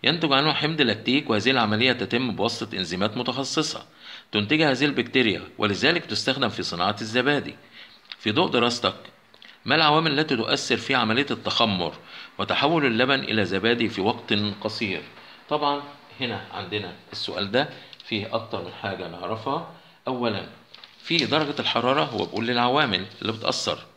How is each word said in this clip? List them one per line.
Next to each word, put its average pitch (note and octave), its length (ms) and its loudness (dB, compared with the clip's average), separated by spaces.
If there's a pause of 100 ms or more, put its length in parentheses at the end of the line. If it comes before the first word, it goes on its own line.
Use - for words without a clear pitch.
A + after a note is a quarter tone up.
ينتج D#3+ 300 2
عنه C#3+ 200 4
حمض D3+ 280 0
لاكتيك، A#2+ 480 2
وهذه A2 220 4
العملية A#2 400 4
تتم A#2 440 0
بواسطة G2+ 420 -2
إنزيمات F#2 400 -2
متخصصة C3 680 -2 (460)
تنتجها C#3+ 400 4
هذه C3 140 2
البكتيريا، A#2 580 2 (140)
ولذلك G#2+ 480 2
تستخدم C3 440 0
في G2 140 -6
صناعة F2+ 380 0
الزبادي. A#2+ 540 0 (640)
في G#2+ 120 0
ضوء D#3 180 2
دراستك، A#2+ 460 2 (680)
ما C#3 100 2
العوامل D#3 440 4
التي D3+ 160 0
تؤثر A#2 420 0
في C3+ 180 -2
عملية A#2+ 360 2
التخمر F#2+ 600 0 (440)
وتحول C#3+ 480 2
اللبن B2+ 340 2
إلى G#2+ 260 0
زبادي G#2+ 440 2
في G2 120 -4
وقت A2+ 320 0 (280)
قصير؟ G2+ 400 -4 (480)
طبعًا C#3+ 340 0 (360)
هنا A2+ 340 -4
عندنا F#2+ 400 -6 (180)
السؤال F#2+ 400 -6
ده C#3 180 2 (360)
فيه G#2+ 300 -6
أكتر A2 300 -6
من F2+ 80 -12
حاجة F#2 340 -8
نعرفها. G#2+ 680 -6 (340)
أولًا A2+ 400 -2 (560)
في B2+ 140 0
درجة C#3+ 420 0
الحرارة، B2+ 440 2
هو G#2+ 220 -2
بيقول A2+ 200 -4
لي A#2+ 60 -2
العوامل A#2+ 540 2 (160)
اللي G2+ 100 -2
بتأثر - 540 -2 (100)